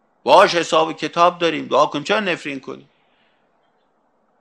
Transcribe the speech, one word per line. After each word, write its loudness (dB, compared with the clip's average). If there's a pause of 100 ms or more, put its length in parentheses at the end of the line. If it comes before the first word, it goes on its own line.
(240)
باهاش 6
حساب 0
و -8
کتاب 0
داریم، -4
دعا 2
کنیم، -6
چرا -2
نفرین -6
کنی؟ -16 (1600)